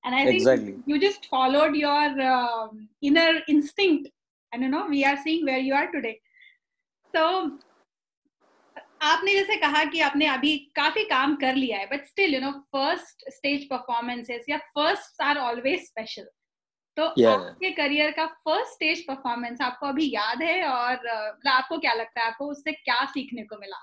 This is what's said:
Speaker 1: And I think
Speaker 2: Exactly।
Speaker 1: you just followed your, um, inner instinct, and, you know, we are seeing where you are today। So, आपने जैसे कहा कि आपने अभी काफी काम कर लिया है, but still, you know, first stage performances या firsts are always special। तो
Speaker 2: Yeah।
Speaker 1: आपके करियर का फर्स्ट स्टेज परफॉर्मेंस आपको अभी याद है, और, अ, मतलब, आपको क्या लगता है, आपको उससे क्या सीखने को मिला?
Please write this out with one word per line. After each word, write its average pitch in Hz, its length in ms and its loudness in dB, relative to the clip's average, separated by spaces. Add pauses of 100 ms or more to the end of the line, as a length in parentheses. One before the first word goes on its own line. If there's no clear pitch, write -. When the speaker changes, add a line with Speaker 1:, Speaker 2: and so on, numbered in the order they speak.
Speaker 1:
And 254 100 0
I 269 80 4
think 349 140 4
Speaker 2:
Exactly। 214 340 4
Speaker 1:
you 277 260 -2
just 403 200 2 (140)
followed 277 400 4
your, 294 360 2
um, 240 760 -2 (240)
inner 330 300 4 (160)
instinct, 311 480 2 (520)
and, 254 80 -2
you 269 100 0
know, 349 160 -4
we 277 140 2
are 285 140 2
seeing 311 300 -2
where 262 220 0
you 277 100 2
are 320 160 -2
today। 226 180 -6 (1000)
So, 330 340 2 (1500)
आपने 330 300 2
जैसे 392 240 2
कहा 302 280 2
कि 320 160 -2
आपने 294 260 2
अभी 285 320 2
काफी 311 460 -2
काम 285 320 2
कर 262 180 0
लिया 247 240 0
है, 196 120 -8
but 285 80 -4
still, 330 360 0
you 262 100 -2
know, 277 100 -4 (220)
first 330 580 -4
stage 285 280 -2 (100)
performances 240 680 -6 (120)
या 302 100 -2 (180)
firsts 311 520 0
are 294 120 0
always 247 340 -2
special। 220 480 -12 (720)
तो 311 100 0
Speaker 2:
Yeah। 196 200 4
Speaker 1:
आपके - 440 2
करियर 302 400 0
का 320 160 -2
फर्स्ट 339 460 -4
स्टेज 339 280 -2
परफॉर्मेंस 240 600 -6
आपको 269 260 -4
अभी 277 280 -2
याद 220 280 -2
है, 339 260 0
और, 247 380 -2
अ, 220 220 -4
मतलब, 262 240 -2
आपको 262 260 0
क्या 254 140 0
लगता 226 280 -4
है, 226 60 0
आपको 226 200 -6
उससे 294 260 -6
क्या 254 320 0
सीखने 247 380 -8
को 214 140 -16
मिला? 196 260 -16